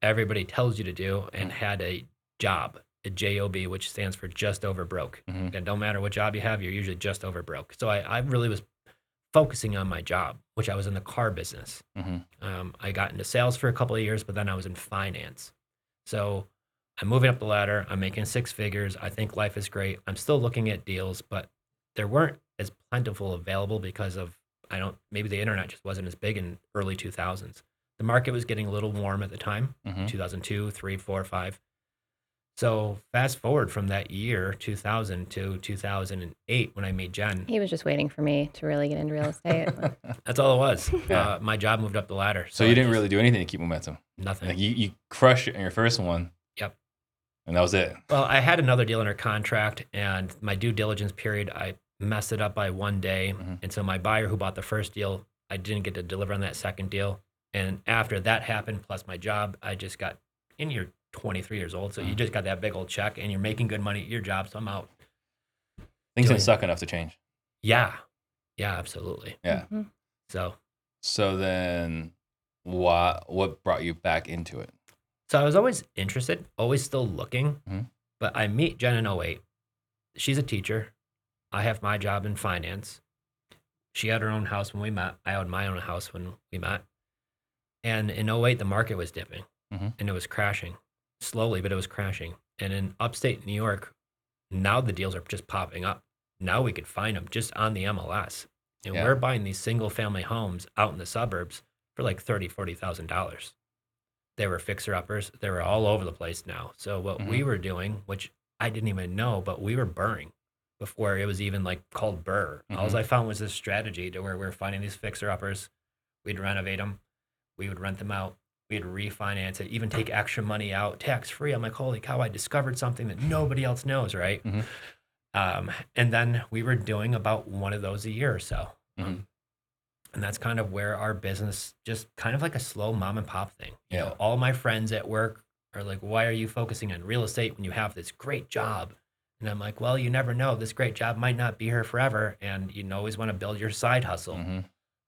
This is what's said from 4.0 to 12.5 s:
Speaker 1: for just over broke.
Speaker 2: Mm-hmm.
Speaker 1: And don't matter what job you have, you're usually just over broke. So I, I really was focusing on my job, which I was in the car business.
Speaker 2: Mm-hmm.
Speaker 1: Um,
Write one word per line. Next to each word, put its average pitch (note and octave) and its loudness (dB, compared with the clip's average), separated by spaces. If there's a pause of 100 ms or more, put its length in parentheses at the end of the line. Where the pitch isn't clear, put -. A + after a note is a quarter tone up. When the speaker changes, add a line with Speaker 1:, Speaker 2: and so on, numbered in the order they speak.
Speaker 1:
for - -10
just G2+ -2
over F#2 -2
broke. - -6
Speaker 2:
Mm-hmm. F#2 -4
Speaker 1:
And F2+ -6
don't G2+ 0
matter G#2 0
what G2+ -2
job G#2 2
you G#2 -4
have, G#2+ 0
you're F#2 -4
usually F#2+ -2
just F#2+ -2
over F2 -4
broke. D2 -10
So A2+ 0
I, G2+ 4
I A2+ -2
really B2 2
was G2+ 0 (720)
focusing B2 6
on F#2+ 0
my E2 -2
job, E2+ 0 (180)
which A2+ 0
I G2 2
was G2 0
in G2+ 0
the F#2+ -2
car A#2 0
business. - -8 (140)
Speaker 2:
Mm-hmm. F2+ -8
Speaker 1:
Um, F2+ -6